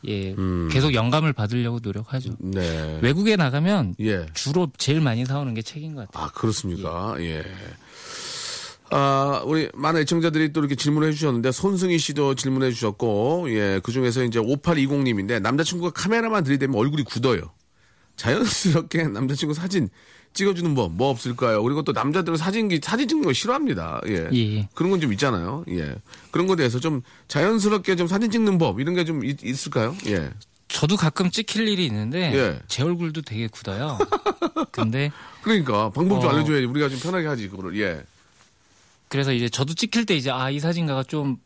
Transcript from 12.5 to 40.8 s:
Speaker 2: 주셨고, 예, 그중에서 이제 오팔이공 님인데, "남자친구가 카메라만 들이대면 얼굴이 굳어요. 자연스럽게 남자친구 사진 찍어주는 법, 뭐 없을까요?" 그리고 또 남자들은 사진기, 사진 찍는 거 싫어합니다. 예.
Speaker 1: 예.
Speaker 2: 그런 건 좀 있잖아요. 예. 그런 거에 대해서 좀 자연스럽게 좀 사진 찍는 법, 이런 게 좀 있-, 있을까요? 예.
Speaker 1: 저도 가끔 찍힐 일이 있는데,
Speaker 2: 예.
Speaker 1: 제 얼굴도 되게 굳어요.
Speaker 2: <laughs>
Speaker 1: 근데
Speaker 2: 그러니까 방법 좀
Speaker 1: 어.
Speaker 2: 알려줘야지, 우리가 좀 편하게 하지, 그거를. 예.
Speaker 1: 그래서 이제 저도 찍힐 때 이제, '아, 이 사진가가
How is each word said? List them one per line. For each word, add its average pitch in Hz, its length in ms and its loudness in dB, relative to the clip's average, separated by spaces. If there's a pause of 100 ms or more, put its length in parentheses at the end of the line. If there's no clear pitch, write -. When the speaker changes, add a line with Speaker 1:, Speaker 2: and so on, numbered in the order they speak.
Speaker 2:
주셨고, 117 800 0
예, 101 320 2
그중에서 123 420 0
이제 117 140 0
오팔이공 139 680 2
님인데, 110 360 2
"남자친구가 160 520 0
카메라만 220 520 0
들이대면 135 320 2
얼굴이 143 280 2
굳어요. 117 360 0 (760)
자연스럽게 165 880 2
남자친구 135 500 -2
사진 170 340 0 (460)
찍어주는 175 400 2
법, 101 180 2
뭐 117 160 2
없을까요?" 120 540 0
그리고 143 200 0
또 143 100 -2
남자들은 160 440 0
사진기, 190 460 0
사진 233 260 0
찍는 302 160 2
거 151 80 2
싫어합니다. 127 760 -2
예. 87 260 -2
Speaker 1:
예. 107 400 0
Speaker 2:
그런 175 160 2
건 190 100 2
좀 147 140 0
있잖아요. 117 560 -2
예. 78 240 -4 (360)
그런 175 160 2
거에 190 100 2
대해서 127 220 2
좀 143 220 -2 (280)
자연스럽게 196 680 2
좀 175 120 2
사진 208 220 2
찍는 214 280 4
법, 117 200 2
이런 156 160 -2
게 175 120 2
좀 156 180 -2
있-, 139 180 -4
있을까요? 131 540 -2 (100)
예. 85 240 0 (380)
Speaker 1:
저도 180 300 2
가끔 175 320 2
찍힐 220 360 -2
일이 185 200 0
있는데, 127 480 0
Speaker 2:
예. 101 240 2 (100)
Speaker 1:
제 - 140 -2
얼굴도 165 400 -2
되게 113 240 -6
굳어요. 110 500 -6 (400)
Speaker 2:
<laughs> 320 340 -4
Speaker 1:
근데 135 400 0 (300)
Speaker 2:
그러니까 127 500 2
방법 180 300 2
좀 175 100 4
Speaker 1:
어. 139 40 4
Speaker 2:
알려줘야지, 147 320 2
우리가 139 240 0
좀 131 100 -6
편하게 175 260 -2
하지, 120 220 -4
그거를. 95 320 -6
예. 85 220 -2 (1080)
Speaker 1:
그래서 139 260 0
이제 120 160 0
저도 139 240 -2
찍힐 226 320 0
때 202 100 2
이제, 135 140 -2
'아, 127 180 -2
이 139 100 -2
사진가가 156 440 0